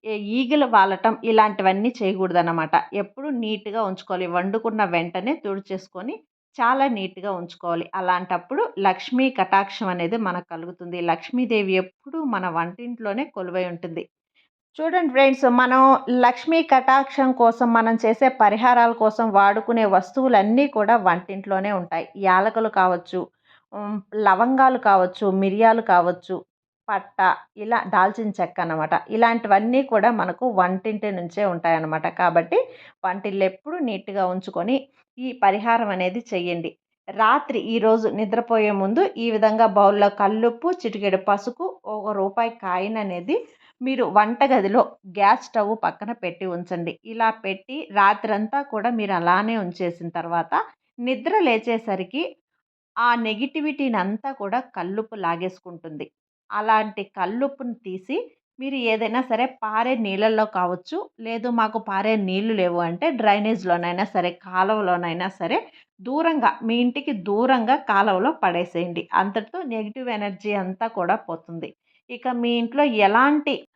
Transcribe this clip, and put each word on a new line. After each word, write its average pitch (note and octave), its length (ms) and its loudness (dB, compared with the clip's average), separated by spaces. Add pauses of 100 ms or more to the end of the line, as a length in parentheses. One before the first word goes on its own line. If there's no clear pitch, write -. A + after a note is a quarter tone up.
ఏ A3 100 -6 (140)
ఈగలు B3+ 380 2
వాలటం G3+ 460 4 (100)
ఇలాంటివన్నీ G#3 640 2
చేయకూడదన్నమాట. F3 840 0 (180)
ఎప్పుడు G3+ 420 -8
నీట్‌గా G#3+ 480 -6
ఉంచుకోవాలి. F#3 440 -6
వండుకున్న G#3 580 -2
వెంటనే F3 500 -2
తుడిచేసుకొని G3 800 -8 (420)
చాలా C4 300 2
నీట్‌గా F#3+ 460 -4
ఉంచుకోవాలి. E3+ 600 -6
అలాంటప్పుడు F#3 680 -2 (180)
లక్ష్మీ G3 520 0
కటాక్షం G3 560 0
అనేది F3+ 300 -2
మనకు F3+ 320 -4
కలుగుతుంది. F3 520 -12
లక్ష్మీదేవి G3+ 760 -2
ఎప్పుడూ F#3+ 500 -4
మన G3+ 240 -2
వంటింట్లోనే G#3 800 -6
కొలువై F#3 360 -6
ఉంటుంది. E3+ 380 -10 (760)
చూడండి E4 320 0
ఫ్రెండ్స్, C4+ 420 4
మనం B3+ 280 4 (380)
లక్ష్మీ B3 440 4
కటాక్షం C4+ 680 4
కోసం, A#3+ 400 4
మనం A3+ 220 4
చేసే A3+ 400 2
పరిహారాల A#3 580 4
కోసం A3 380 2
వాడుకునే G#3+ 560 4
వస్తువులన్నీ A3 800 4
కూడా A3 320 2
వంటింట్లోనే F#3+ 720 -2
ఉంటాయి. F3 320 -6 (160)
యాలకులు G#3 480 2
కావచ్చు, F#3 520 0 (520)
ఉమ్, G#3 220 -8 (240)
లవంగాలు B3+ 600 4
కావచ్చు, F#3+ 520 2
మిరియాలు G#3 500 4
కావచ్చు, F3+ 540 2 (520)
పట్ట, G3 320 -8 (380)
ఇలా A3 300 -2
దాల్చిన G3 420 0
చెక్క F3+ 320 -6
అన్నమాట. D#3+ 320 -2 (160)
ఇలాంటివన్నీ A3+ 760 2
కూడా G#3+ 280 2
మనకు F#3+ 400 -4
వంటింటి F#3+ 600 0
నుంచే F3+ 340 -6
ఉంటాయన్నమాట. E3 640 -2 (100)
కాబట్టి E3+ 420 2 (440)
వంటిల్లు F#3+ 420 -2
ఎప్పుడూ C#4+ 340 -6
నీట్‌గా G3 480 -4
ఉంచుకొని F#3+ 500 -4 (400)
ఈ B3+ 160 -8
పరిహారం G#3+ 560 0
అనేది F#3 380 -2
చెయ్యండి. F3 420 -4 (380)
రాత్రి A#3 580 0
ఈరోజు A3 440 2
నిద్రపోయే A3 640 0
ముందు G3+ 320 0 (140)
ఈ A#3 140 -4
విధంగా A3 360 4
బౌల్‌లో G3+ 420 6
కల్లుప్పు, A3 640 0
చిటికెడు G3+ 520 -2
పసుపు, A3 420 -2 (220)
ఒక G#3+ 240 -8
రూపాయి G3 460 -2
కాయిన్ F#3+ 400 -4
అనేది G3 380 -4 (460)
మీరు C4 240 -2
వంటగదిలో G#3+ 760 2 (300)
గ్యాస్ G3+ 340 2
స్టవ్ G#3+ 320 -2
పక్కన G#3 340 -6
పెట్టి F#3 340 -8
ఉంచండి. E3+ 480 -6 (120)
ఇలా A3+ 320 0
పెట్టి G3 400 -10 (140)
రాత్రంతా G#3 720 2
కూడా A3+ 300 -4
మీరు G#3 220 -2
అలానే F#3 440 2
ఉంచేసిన F3 520 -6
తర్వాత E3 440 -4 (460)
నిద్ర C4 400 -4
లేచేసరికి A3+ 840 -2 (760)
ఆ A#3+ 180 2
నెగటివిటీని C4+ 840 -2
అంతా G3+ 340 -4
కూడా G#3 280 -6 (120)
కల్లుప్పు G3+ 440 -8
లాగేసుకుంటుంది. E3+ 880 -8 (440)
అలాంటి G#3+ 540 -2 (100)
కల్లుప్పును A#3+ 680 -6
తీసి F#3+ 380 -8 (420)
మీరు C4+ 260 -6
ఏదైనా A3 360 0
సరే B3+ 240 -2 (100)
పారే A3 400 -2
నీళ్ళల్లో G#3+ 500 0
కావచ్చు, F3+ 520 -4 (220)
లేదు A3+ 300 -8
మాకు A3 300 0
పారే G#3 380 -2
నీళ్లు G3+ 360 -2
లేవు F3+ 260 0
అంటే F3 320 -2
డ్రైనేజ్‌లోనైనా G3+ 960 0
సరే, F3+ 260 -2 (100)
కాలువలోనైనా F#3 880 -2
సరే, F#3 280 -4 (420)
దూరంగా, C4+ 520 0 (100)
మీ A3+ 180 0
ఇంటికి B3+ 420 0
దూరంగా A#3 600 2
కాలువలో G3+ 540 2
పడేసేయండి. F3 640 -2 (100)
అంతటితో G#3 500 -2
నెగటివ్ A#3 460 -8
ఎనర్జీ G#3 460 -6
అంతా F#3+ 320 -4
కూడా G3 320 0
పోతుంది. E3+ 500 -12 (400)
ఇక B3 240 -8
మీ A#3+ 240 -2
ఇంట్లో A#3 260 0 (160)
ఎలాంటి C4 560 4 (200)